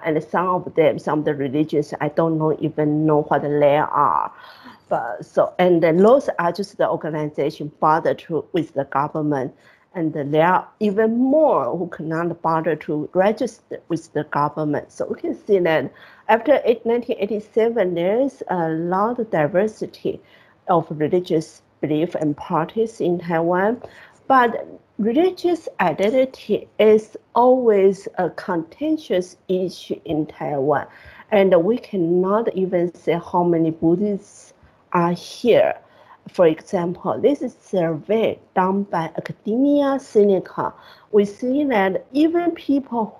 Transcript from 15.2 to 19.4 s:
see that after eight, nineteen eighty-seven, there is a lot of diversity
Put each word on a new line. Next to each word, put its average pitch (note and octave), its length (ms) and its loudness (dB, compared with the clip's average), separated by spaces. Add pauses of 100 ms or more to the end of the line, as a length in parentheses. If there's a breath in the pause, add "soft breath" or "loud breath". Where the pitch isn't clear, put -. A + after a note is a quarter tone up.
see G3+ 140 2
that D#3+ 300 0 (380 loud breath)
after A3+ 380 2
eight, A#3 180 0
nineteen A#3 340 -2
eighty-seven, G#3+ 760 -2
there F#3 260 0
is C#4 300 -4
a E3+ 180 -2
lot F3+ 500 -2
of A3 120 -6
diversity F3 920 -2 (480 soft breath)